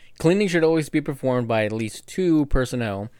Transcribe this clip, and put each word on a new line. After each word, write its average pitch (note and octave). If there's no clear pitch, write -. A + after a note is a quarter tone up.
Cleaning F#3+
should E3+
always D#3+
be D3+
performed B2+
by A2
at G#2
least A2
two E3
personnel A#2